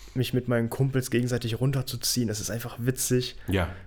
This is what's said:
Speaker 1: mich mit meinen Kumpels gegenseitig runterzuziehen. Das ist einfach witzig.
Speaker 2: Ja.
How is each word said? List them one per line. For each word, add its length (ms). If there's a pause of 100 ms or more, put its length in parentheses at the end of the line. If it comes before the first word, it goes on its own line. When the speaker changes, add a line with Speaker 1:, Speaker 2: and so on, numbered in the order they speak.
(140)
Speaker 1:
mich 180
mit 160
meinen 220
Kumpels 400
gegenseitig 500
runterzuziehen. 680
Das 140
ist 100
einfach 280
witzig. 580 (120)
Speaker 2:
Ja. 200 (180)